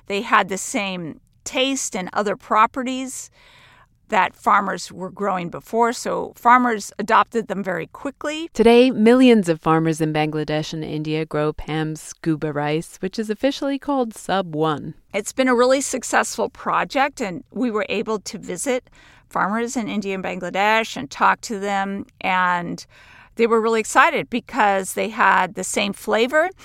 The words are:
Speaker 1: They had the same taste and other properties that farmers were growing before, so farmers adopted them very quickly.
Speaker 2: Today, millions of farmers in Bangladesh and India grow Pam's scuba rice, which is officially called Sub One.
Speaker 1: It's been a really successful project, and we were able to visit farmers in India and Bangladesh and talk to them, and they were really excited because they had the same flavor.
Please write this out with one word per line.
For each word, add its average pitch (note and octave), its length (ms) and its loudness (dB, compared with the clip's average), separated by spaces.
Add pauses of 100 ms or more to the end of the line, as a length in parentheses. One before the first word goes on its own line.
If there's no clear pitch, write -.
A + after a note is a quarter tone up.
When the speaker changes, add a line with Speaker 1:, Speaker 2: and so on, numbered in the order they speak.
Speaker 1:
They G3+ 160 -4
had G#3+ 280 2
the F#3+ 100 -6
same F#3+ 640 -6 (220)
taste C4+ 520 -2
and F#3 180 -8
other G3+ 220 -2
properties B3+ 920 -2 (800)
that F3+ 260 0
farmers G3 560 0
were F3+ 180 -12
growing F#3 380 -4
before, A3+ 460 -2
so F3 420 -6
farmers A#3+ 640 2
adopted G#3+ 480 0
them G3 160 -6
very F3 240 -6
quickly. D#4 680 -8
Speaker 2:
Today, A#3+ 380 8
millions A#3 560 8
of D#3+ 140 0
farmers D#3+ 400 2
in D#3 100 0
Bangladesh D3+ 600 -2
and D#3+ 100 -6
India D3+ 420 -4
grow D3+ 280 -2
Pam's D#3 480 -6
scuba D#3 500 -4
rice, D3 460 -4
which - 200 -8
is A3 120 -4
officially C#4 500 -2
called B3+ 340 -2
Sub F3+ 400 -4
One. D3+ 420 -2 (180)
Speaker 1:
It's G3+ 180 -6
been C4 160 2
a B3+ 80 4
really B3+ 240 4
successful A#3 720 -2
project, G3 720 -2
and F#3 300 -8
we A#3+ 200 -2
were G#3 160 0
able G#3 320 -4
to - 180 -12
visit A#3+ 520 -6 (400)
farmers A3+ 480 -2
in G#3+ 100 -4
India G3 260 -4
and F#3+ 100 -6
Bangladesh F#3 760 0
and - 120 -10
talk G3 320 2
to G#3+ 160 -8
them, G3 480 -4 (140)
and F3+ 640 -2 (500)
they A3+ 120 2
were A3 140 4
really A3+ 180 2
excited C4 500 2
because G#3 640 0
they G3 140 -2
had F#3+ 480 2
the F#3 80 -8
same G3+ 300 -4
flavor. B3+ 560 0 (160)